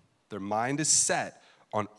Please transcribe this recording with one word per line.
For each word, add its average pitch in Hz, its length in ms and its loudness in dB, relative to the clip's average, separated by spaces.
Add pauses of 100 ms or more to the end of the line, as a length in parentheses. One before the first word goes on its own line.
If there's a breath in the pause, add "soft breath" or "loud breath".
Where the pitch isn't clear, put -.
(280)
Their 101 120 -8
mind 117 400 -2
is 151 80 0
set 135 540 2 (300 soft breath)
on 104 160 -2 (100)